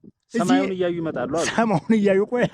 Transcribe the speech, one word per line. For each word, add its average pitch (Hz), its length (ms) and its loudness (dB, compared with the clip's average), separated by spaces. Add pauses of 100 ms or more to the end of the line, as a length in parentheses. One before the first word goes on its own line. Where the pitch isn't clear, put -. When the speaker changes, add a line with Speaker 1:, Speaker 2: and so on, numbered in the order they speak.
(240)
Speaker 1:
እዚህ - 140 -8
Speaker 2:
ሰማዩን 208 340 2
እያዩ 180 220 -2
ይመጣሉ 143 380 -6
አሉ። 160 140 -2
Speaker 1:
ሰማዩን 220 480 0
እያዩ። 202 320 4
ቆይ፣ 240 280 -2